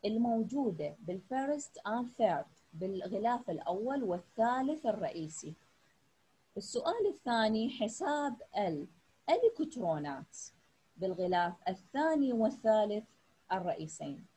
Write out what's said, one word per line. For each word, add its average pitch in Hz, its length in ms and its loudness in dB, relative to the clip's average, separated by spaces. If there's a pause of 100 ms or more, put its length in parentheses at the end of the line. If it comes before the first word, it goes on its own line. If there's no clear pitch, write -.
الموجودة 226 920 0
بالفيرست 262 800 -4
and 233 260 -2 (120)
third، 180 280 2 (280)
بالغلاف 196 760 -2
الأول 214 540 -2
والثالث 240 840 0
الرئيسي. 160 680 -4 (1040)
السؤال 392 500 -2
الثاني، 226 640 2
حساب 285 720 -2 (880)
الإلكترونات 190 1080 0 (600)
بالغلاف 180 560 0 (140)
الثاني 277 680 2
والثالث 214 720 4 (480)
الرئيسين. 156 760 -4 (120)